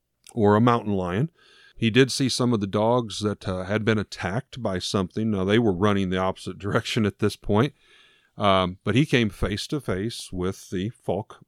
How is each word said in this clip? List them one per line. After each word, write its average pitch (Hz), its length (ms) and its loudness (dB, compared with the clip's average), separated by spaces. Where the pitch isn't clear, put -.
or 104 200 4
a 107 60 6
mountain 113 320 2
lion. 95 380 -2
He 113 140 0
did 127 220 4
see 135 160 0
some 123 240 0
of 110 80 0
the 101 80 -2
dogs 107 520 0
that, 104 280 -4
uh, 92 160 -6
had 104 200 -2
been 110 140 2
attacked 101 640 -6
by 95 160 -2
something. 107 540 -2
Now, 95 120 -2
they 104 140 4
were 113 140 4
running 98 380 2
the 92 80 0
opposite 92 400 -4
<laughs> - 20 -20
direction 107 440 -2
at 98 140 -2
this 104 160 0
point, 107 380 0
um, 95 460 2
but 104 100 0
he 139 100 4
came 120 240 2
face 101 400 -4
to 147 120 -4
face 104 520 -6
with 90 380 -6
the 98 200 -4
Falk - 580 -8